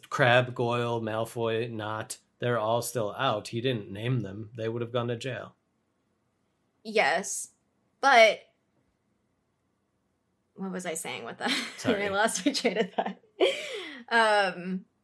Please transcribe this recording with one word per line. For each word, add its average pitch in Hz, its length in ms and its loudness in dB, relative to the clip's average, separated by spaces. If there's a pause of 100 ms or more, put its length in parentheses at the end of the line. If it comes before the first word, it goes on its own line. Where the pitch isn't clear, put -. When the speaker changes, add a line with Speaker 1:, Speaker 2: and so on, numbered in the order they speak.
Speaker 1:
Crabbe, 123 460 4
Goyle, 120 440 0
Malfoy, 113 720 -4
Nott, 110 480 -8 (220)
they're 120 180 0
all 113 240 0
still 107 380 -4
out. 117 300 -2
He 117 120 -6
didn't 113 300 -2
name 113 300 -2
them. 101 340 -8
They 110 120 -4
would 117 140 -4
have 113 100 -8
gone 120 180 -2
to 120 60 -2
jail. 113 380 -10 (1300)
Speaker 2:
Yes. 196 680 0 (520)
But 233 380 8 (2250)
what 190 160 -10
was 180 140 -8
I 170 80 -6
saying 127 320 -8
with 117 140 -12
that? - 120 -2 (140)
<laughs> - 120 -14
Speaker 1:
Sorry. 202 280 -2
Speaker 2:
I 202 40 -2
lost 208 360 0
my 294 80 2
train 202 240 0
of 185 160 0
thought. - 240 -4 (920)
Um, 190 760 2 (180)